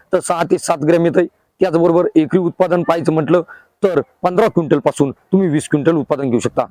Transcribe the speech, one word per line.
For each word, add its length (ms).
तर 80
सहा 220
ते 160
सात 260
ग्रॅम 200
येतंय. 220
त्याचबरोबर 460
एकरी 240
उत्पादन 420
पाहायचं 300
म्हटलं 300
तर 160
पंधरा 240
क्विंटलपासून 640
तुम्ही 380
वीस 200
क्विंटल 280
उत्पादन 340
घेऊ 80
शकता. 320